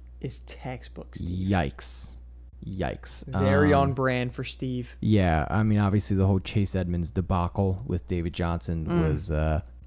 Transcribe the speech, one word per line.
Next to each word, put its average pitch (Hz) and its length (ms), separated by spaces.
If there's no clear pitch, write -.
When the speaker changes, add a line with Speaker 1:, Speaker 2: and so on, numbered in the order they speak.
Speaker 1:
is 131 200
textbook, - 760
Steve. 90 320
Speaker 2:
Yikes. - 640
Yikes. 90 600
Speaker 1:
Very 139 460
Speaker 2:
Um, 139 80
Speaker 1:
on 139 120
brand 123 400
for 135 100
Steve. 123 560
Speaker 2:
Yeah, 90 500
I 107 140
mean, 107 160
obviously 101 380
the 95 100
whole 98 140
Chase - 340
Edmonds 87 360
debacle 92 760
with - 240
David 85 240
Johnson 85 540
Speaker 1:
Mm. 85 220
Speaker 2:
was, 76 220
uh, 78 300